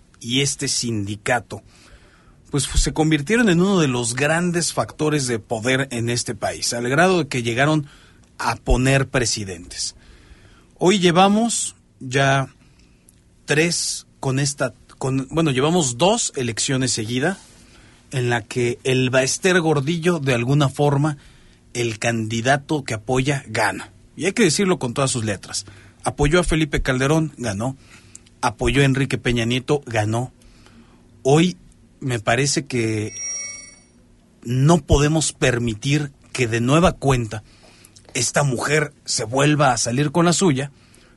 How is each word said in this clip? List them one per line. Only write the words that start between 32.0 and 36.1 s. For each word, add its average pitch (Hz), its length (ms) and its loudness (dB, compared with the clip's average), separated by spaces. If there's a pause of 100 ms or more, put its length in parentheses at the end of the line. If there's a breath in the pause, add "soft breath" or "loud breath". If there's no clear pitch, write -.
me 123 180 -4
parece 135 460 0
que 107 480 -4 (1300)
no 143 360 4
podemos 151 520 2
permitir 127 800 0 (220)